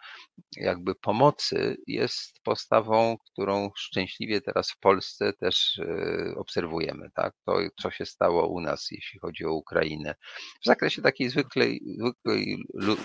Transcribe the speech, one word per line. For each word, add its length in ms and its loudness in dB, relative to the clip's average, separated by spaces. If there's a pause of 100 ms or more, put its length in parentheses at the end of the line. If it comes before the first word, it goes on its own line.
(560)
jakby 380 -2
pomocy 800 2 (100)
jest 560 -4
postawą, 760 4 (160)
którą 440 0
szczęśliwie 640 -2
teraz 300 -2
w 80 -12
Polsce 540 2
też, 460 0
e, 580 -2
obserwujemy, 800 -4
tak? 200 -2 (100)
To, 140 2 (240)
co 80 -2
się 160 -8
stało 420 4
u 120 -4
nas, 300 -4
jeśli 300 -14
chodzi 240 -8
o 80 0
Ukrainę, 600 -2 (480)
w 20 -8
zakresie 380 2
takiej 260 2
zwykłej, 520 0 (180)
zwykłej 640 -2 (100)
lu-, 300 0